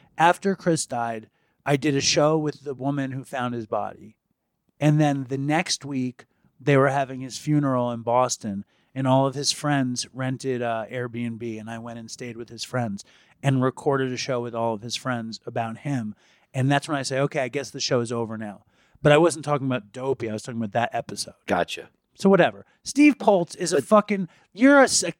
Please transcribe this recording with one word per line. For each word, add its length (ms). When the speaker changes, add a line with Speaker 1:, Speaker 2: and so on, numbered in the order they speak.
Speaker 1:
After 380
Chris 320
died, 420
I 120
did 180
a 60
show 380
with 240
the 100
woman 380
who 120
found 300
his 140
body. 480
And 200
then 300
the 80
next 480
week, 400
they 160
were 120
having 320
his 160
funeral 540
in 120
Boston, 600
and 120
all 200
of 80
his 160
friends 600
rented, 480
uh, 280
Airbnb, 680
and 100
I 100
went 200
and 100
stayed 280
with 120
his 140
friends 400
and 200
recorded 520
a 40
show 220
with 160
all 180
of 80
his 140
friends 500
about 340
him. 360
And 180
that's 160
when 80
I 60
say, 180
"Okay, 220
I 80
guess 220
the 100
show 180
is 140
over 240
now." 260
But 100
I 60
wasn't 260
talking 240
about 240
Dopey. 380
I 40
was 100
talking 180
about 100
that 240
episode. 380
Speaker 2:
Gotcha. 420
Speaker 1:
So 140
whatever. 360
Steve 340
Poltz 400
is 160
a 40
Speaker 2:
But 80
Speaker 1:
fucking, 440
you're 260
a 40
s-, 200
a 160